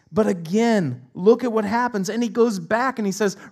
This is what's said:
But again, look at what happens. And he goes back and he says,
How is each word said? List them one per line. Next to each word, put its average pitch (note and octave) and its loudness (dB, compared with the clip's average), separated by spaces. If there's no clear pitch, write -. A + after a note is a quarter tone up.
But G#3 0
again, F3+ 0
look A3 4
at A#3 -2
what G#3+ 0
happens. A3+ -2
And A3+ -2
he A3+ -2
goes A3+ 2
back A3+ -2
and G#3+ -2
he F#3+ -2
says, F#3+ -2